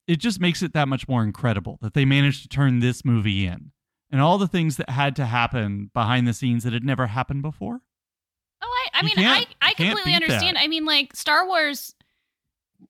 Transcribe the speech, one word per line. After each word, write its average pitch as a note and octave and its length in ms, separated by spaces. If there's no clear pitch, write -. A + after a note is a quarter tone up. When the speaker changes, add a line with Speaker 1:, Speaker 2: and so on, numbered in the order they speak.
Speaker 1:
it E3+ 100
just F#3+ 240
makes F3 220
it D#3+ 120
that C#3+ 140
much C3 200
more B2 140
incredible G#2 580
that G#2+ 140
they C#3+ 100
managed C#3 380
to - 60
turn C3+ 320
this B2 220
movie G#2 440
in. E2 240
And C3+ 100
all E3+ 160
the G3 120
things D#3+ 280
that - 140
had C#3 260
to C#3+ 80
happen A2+ 720
behind A#2+ 340
the A2+ 60
scenes A#2+ 300
that A#2 100
had A#2+ 100
never C3 220
happened B2+ 340
before. G3 400
Speaker 2:
Oh, B4 320
I, - 40
I - 20
Speaker 1:
You - 60
Speaker 2:
mean, G#4+ 100
Speaker 1:
can't, B3 300
Speaker 2:
I, D4+ 40
I - 40
Speaker 1:
you G#4+ 60
can't G3 200
Speaker 2:
completely G4 80
Speaker 1:
beat F4 140
that. E4 40
Speaker 2:
understand. F4+ 240
I D4 100
mean, D#4+ 160
like, D4 320
Star D#4+ 300
Wars D#4 480